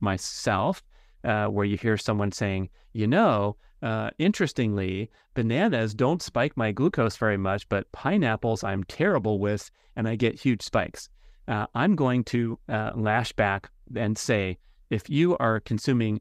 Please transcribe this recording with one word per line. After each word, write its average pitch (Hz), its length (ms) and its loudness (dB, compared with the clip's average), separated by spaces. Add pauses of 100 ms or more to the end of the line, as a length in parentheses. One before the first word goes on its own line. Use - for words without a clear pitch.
myself, 101 840 -2 (400)
uh, 107 240 0
where 104 180 0
you 101 120 0
hear 110 200 2
someone 104 360 0
saying, 95 380 -2 (220)
"You 107 140 -2
know, 113 500 2 (260)
uh, 110 360 -2
interestingly, 110 920 0 (240)
bananas 117 600 0
don't 135 280 2
spike 127 340 -2
my 110 160 0
glucose 123 440 0
very 107 200 2
much, 95 320 -2
but 98 240 -2
pineapples 123 720 0
I'm 98 200 -2
terrible 110 540 0
with, 104 320 -2 (260)
and 110 120 -2
I 113 80 -2
get 113 240 0
huge 120 220 0
spikes." - 460 -4 (380)
Uh, 107 280 -2
I'm 175 200 4
going 127 300 2
to, 117 340 -2 (100)
uh, 110 260 -2
lash 110 380 0
back 98 380 0 (240)
and 107 220 0
say, 98 420 -2 (320)
if - 200 -4
you 170 280 2
are 113 220 2
consuming 110 600 0